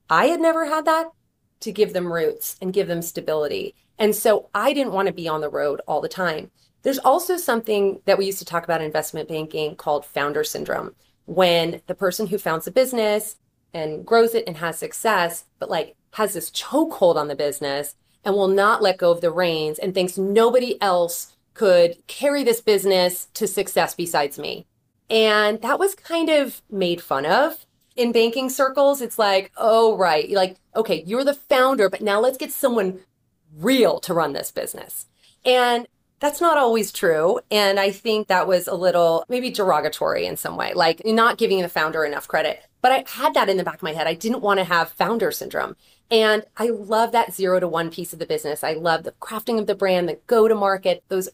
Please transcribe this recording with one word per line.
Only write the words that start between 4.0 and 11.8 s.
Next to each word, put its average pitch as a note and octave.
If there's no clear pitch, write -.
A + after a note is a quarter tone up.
so G#3+
I A#3
didn't C4
want F#3+
to F3
be E3+
on D#3
the D3+
road D3
all D3+
the D#3+
time. F3
There's C4+
also F4
something A3
that G3
we G3
used F#3+
to F3
talk E3+
about E3
in D#3
investment D#3
banking D#3
called D3
founder D3
syndrome. -
When E3+